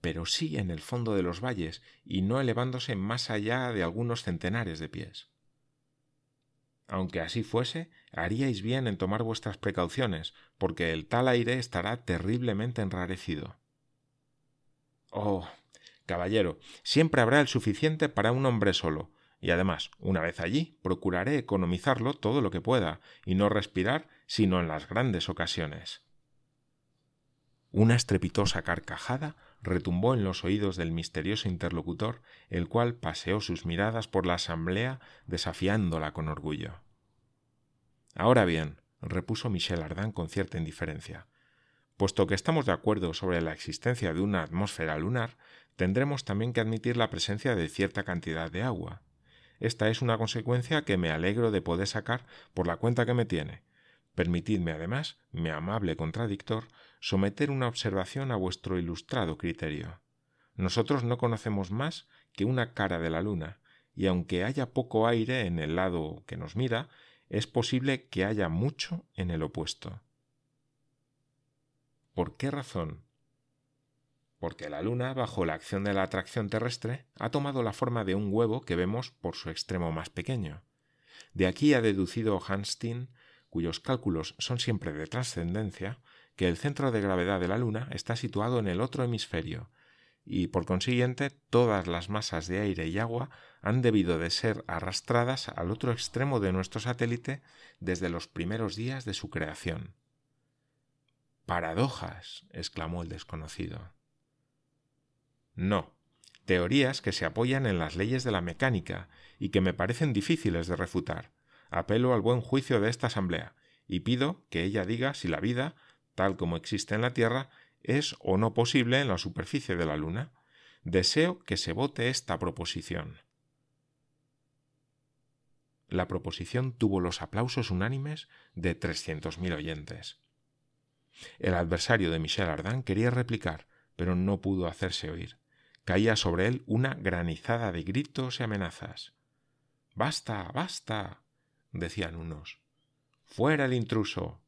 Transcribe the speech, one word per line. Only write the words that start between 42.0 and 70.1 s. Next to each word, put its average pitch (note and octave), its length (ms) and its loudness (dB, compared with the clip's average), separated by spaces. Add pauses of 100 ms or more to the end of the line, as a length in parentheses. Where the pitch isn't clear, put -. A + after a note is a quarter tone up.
que G2+ 80 2
estamos D#3 300 2
de G2 80 2
acuerdo F#2 400 0
sobre F2+ 260 0
la D#2+ 140 -2
existencia F#2+ 600 -2
de E2 60 0
una G2 240 2
atmósfera D#2+ 540 -2
lunar, G#2+ 400 -2 (400)
tendremos B2+ 480 2
también A2 260 0
que A#2+ 80 0
admitir A2+ 380 0
la A2+ 120 4
presencia G#2 460 0
de E2 140 0
cierta G2 340 0
cantidad E2 480 -4
de F2+ 120 -4
agua. E2+ 380 -6 (600)
Esta A2 260 2
es A2 140 2
una A#2 160 4
consecuencia A#2+ 640 0
que G2 140 2
me E2+ 140 2
alegro G2+ 400 2
de F#2+ 100 2
poder E2+ 260 0
sacar A#2+ 380 -4 (280)
por F2 140 2
la E2+ 100 0
cuenta A#2+ 280 4
que B2 80 2
me A#2+ 120 4
tiene. D2+ 380 -4 (500)
Permitidme, F2 600 0
además, F#2+ 460 -4 (120)
mi E2 180 -2
amable E2+ 460 -2
contradictor, G#2 720 -4 (320)
someter G2+ 500 2
una C3 200 0
observación A2+ 640 -2
a A#2 40 0
vuestro F#2 420 -2
ilustrado E2+ 600 -2
criterio. D#2+ 640 -6 (540)
Nosotros A#2 500 2
no A#2+ 120 0
conocemos G#2 540 0
más C3+ 380 -4 (240)
que F#2+ 100 -2
una A#2+ 300 0
cara F#2+ 260 0
de E2 100 0
la D#2+ 120 0
luna, F2+ 380 -4 (360)
y F#2+ 120 2
aunque F2+ 360 2
haya B2+ 300 -2
poco A#2 340 2
aire A#2 380 2
en F2 140 0
el D#2 180 0
lado E2+ 500 -2
que - 80 -10
nos F2 220 -8
mira, A#2+ 320 -2 (400)
es G#2 180 -2
posible B2+ 640 0
que F#2 160 0
haya G#2 240 2
mucho A#2+ 560 -2 (100)
en F2+ 160 -2
el D#2+ 120 0
opuesto". - 580 -6 (2000)